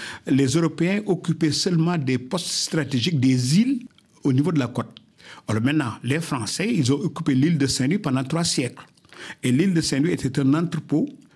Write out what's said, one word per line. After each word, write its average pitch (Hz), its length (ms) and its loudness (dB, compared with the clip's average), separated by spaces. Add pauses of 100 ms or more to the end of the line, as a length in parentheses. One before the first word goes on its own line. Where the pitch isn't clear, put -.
(260)
les 135 220 4
Européens 165 580 0
occupaient 160 460 0
seulement 170 480 0
des 127 180 0
postes 170 300 -6
stratégiques, 139 720 -2
des 127 400 4
îles 254 220 2 (420)
au 139 100 2
niveau 151 180 2
de 160 60 0
la 127 100 2
côte. - 300 -8 (500)
Alors 110 140 -2
maintenant, 131 320 0 (100)
les 143 180 -2
Français, 165 520 -4
ils 135 180 0
ont 143 80 0
occupé 143 360 -2
l'île 151 240 4
de 139 80 2
Saint-Louis 135 320 0
pendant 135 240 -2
trois 160 220 -2
siècles. - 380 -4 (600)
Et 127 80 2
l'île 170 240 4
de 160 60 2
Saint-Louis 151 320 0
était 139 260 -4
un 135 160 4
entrepôt. 165 520 -2 (280)